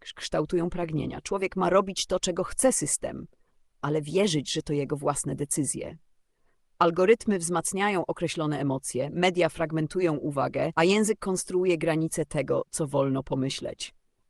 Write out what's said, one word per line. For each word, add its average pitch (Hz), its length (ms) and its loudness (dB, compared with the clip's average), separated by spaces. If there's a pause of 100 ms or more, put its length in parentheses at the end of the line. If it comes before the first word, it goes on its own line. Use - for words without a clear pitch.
(160)
kształtują 170 540 -2
pragnienia. 156 520 -4
Człowiek 190 340 -2
ma 180 140 2
robić 190 360 2
to, 185 140 0
czego 180 240 0
chce 254 300 2
system, - 540 -4 (540)
ale 151 200 0
wierzyć, 156 520 0
że 156 80 -2
to 151 120 -4
jego 143 240 -2
własne 143 380 -2
decyzje. 147 640 -2 (800)
Algorytmy 185 600 4
wzmacniają 175 640 0
określone 156 540 -2
emocje, 135 540 -2
media 175 360 2
fragmentują 160 640 0
uwagę, 139 600 -2
a 165 80 2
język 208 360 4
konstruuje 185 580 0
granice 160 480 0
tego, - 440 -2
co 160 180 -4
wolno 135 360 0
pomyśleć. - 720 -4 (360)